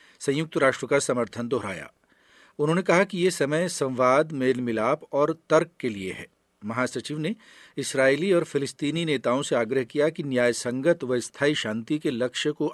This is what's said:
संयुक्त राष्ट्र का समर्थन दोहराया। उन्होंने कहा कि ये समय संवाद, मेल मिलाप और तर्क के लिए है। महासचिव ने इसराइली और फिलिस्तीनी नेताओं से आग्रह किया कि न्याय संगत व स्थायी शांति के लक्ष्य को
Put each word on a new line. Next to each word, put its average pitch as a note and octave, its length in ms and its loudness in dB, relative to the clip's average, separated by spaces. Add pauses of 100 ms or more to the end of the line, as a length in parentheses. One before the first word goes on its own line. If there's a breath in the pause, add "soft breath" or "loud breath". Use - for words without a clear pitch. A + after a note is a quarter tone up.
(200 soft breath)
संयुक्त D3+ 360 -2
राष्ट्र C3+ 300 2
का C#3 120 2
समर्थन A#2+ 500 -2
दोहराया। G2 420 -6 (680 soft breath)
उन्होंने D#3+ 240 2
कहा F3+ 220 4
कि G3 140 -6
ये F3+ 120 2
समय D#3 380 0
संवाद, C3+ 640 2
मेल C3 280 2
मिलाप A#2+ 420 0 (100)
और D3+ 240 0 (140)
तर्क E3 200 4 (100)
के B2+ 80 -2
लिए G2 240 -6
है। - 140 -14 (360)
महासचिव A#2+ 560 -4
ने D#3 160 -4 (440 loud breath)
इसराइली C#3 540 2
और E3+ 120 4
फिलिस्तीनी D3 600 -4
नेताओं C3+ 380 0
से C#3 140 0
आग्रह A#2+ 280 0
किया D3 240 0
कि D#3+ 140 -6
न्याय B2 300 2
संगत C3 520 0
व B2 160 0
स्थायी D3 340 0
शांति A#2 440 -4
के D#3 120 -4
लक्ष्य B2 420 -2
को D3 220 -2